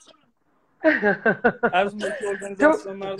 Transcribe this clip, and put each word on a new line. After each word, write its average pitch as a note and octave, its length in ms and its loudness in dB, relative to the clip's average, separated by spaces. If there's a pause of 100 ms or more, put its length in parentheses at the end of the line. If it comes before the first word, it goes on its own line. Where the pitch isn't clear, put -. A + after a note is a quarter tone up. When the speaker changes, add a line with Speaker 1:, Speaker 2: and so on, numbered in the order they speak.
(840)
Speaker 1:
<laughs> A3 880 2
Speaker 2:
Erzurum'daki G3+ 560 -2
organizasyonlarda G3 920 -2